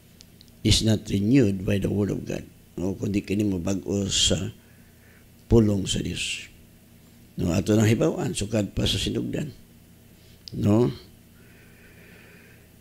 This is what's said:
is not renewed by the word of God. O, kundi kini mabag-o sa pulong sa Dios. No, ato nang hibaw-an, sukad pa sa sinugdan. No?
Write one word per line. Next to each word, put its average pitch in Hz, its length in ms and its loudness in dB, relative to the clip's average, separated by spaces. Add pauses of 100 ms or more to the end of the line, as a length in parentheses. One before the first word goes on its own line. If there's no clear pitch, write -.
(640)
is 107 240 4
not 110 240 2
renewed 101 560 2
by 101 160 0
the 98 80 -2
word 98 220 0
of 90 100 -6
God. - 240 -8 (320)
O, 92 160 -4
kundi 101 260 -2
kini 104 220 -2
mabag-o 95 640 -2
sa 95 420 0 (1000)
pulong 104 340 4
sa - 140 -2
Dios. - 480 -6 (880)
No, 92 160 0
ato 101 200 2
nang 107 160 4
hibaw-an, - 480 0
sukad 104 400 -2
pa - 80 0
sa 101 160 -2
sinugdan. 120 480 -4 (1040)
No? 113 360 2 (1900)